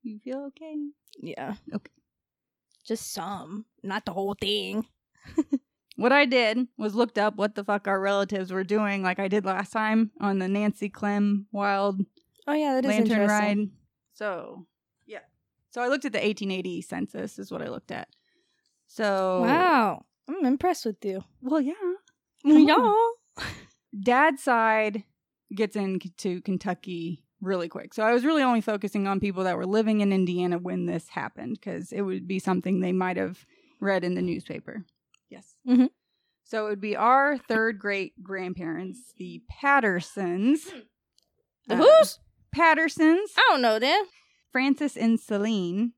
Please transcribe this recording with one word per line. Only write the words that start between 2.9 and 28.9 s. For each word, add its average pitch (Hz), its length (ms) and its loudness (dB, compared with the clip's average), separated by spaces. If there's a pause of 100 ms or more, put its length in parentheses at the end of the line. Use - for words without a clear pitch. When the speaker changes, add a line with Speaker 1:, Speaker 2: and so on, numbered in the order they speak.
Speaker 2:
some. 185 520 -10 (180)
Not 196 220 -8
the 190 80 -8
whole 196 260 -4
thing. 202 520 -4
<laughs> - 40 -20 (1040)
Speaker 1:
What 240 120 2
I 285 160 6
did 240 400 2 (100)
was 214 160 -4
looked 226 240 0
up 214 200 0
what 208 180 -2
the 208 80 -8
fuck 202 240 -2
our 196 120 0
relatives 196 540 -2
were 190 100 -2
doing, 202 380 0
like 185 160 -2
I 196 100 -2
did 196 180 0
last 190 260 -4
time 220 400 0 (100)
on 196 160 0
the 180 100 -2
Nancy 208 420 -2
Clem 202 600 -2
Wild 202 480 -2 (460)
Speaker 2:
Oh, 285 80 -2
yeah, 294 220 0
that 262 100 2
is - 40 2
Speaker 1:
Lantern 220 320 4
Speaker 2:
interesting. 208 360 2
Speaker 1:
Ride. 208 120 -2 (440)
So, 180 540 -10 (400)
yeah. 208 140 -18 (500)
So 240 100 -6
I 247 60 -2
looked 277 180 -2
at 254 60 -2
the 214 120 -2
eighteen 208 280 -2
eighty 180 320 -6
census 185 560 -8
is 196 120 -14
what 190 120 -10
I - 60 -10
looked - 200 -14
at. - 200 -10 (760)
So 190 560 0
Speaker 2:
Wow. 269 640 2 (240)
I'm 339 160 -2
impressed 294 400 0
with 214 180 -6
you. 190 200 -6 (180)
Speaker 1:
Well, 285 200 0
yeah. 277 120 -2 (720)
Speaker 2:
Well, 302 220 8
Speaker 1:
Come - 20 6 (160)
on. 453 280 4 (260)
Speaker 2:
yeah. - 40 -10 (560)
Speaker 1:
Dad's 269 440 2
side 220 600 2 (520)
gets 208 200 -2
into 190 680 -4
Kentucky 180 840 -6 (180)
really 185 280 -2
quick. - 260 -14
So 214 80 -2
I 226 100 4
was 240 100 2
really 302 200 4
only 240 180 4
focusing 202 460 -4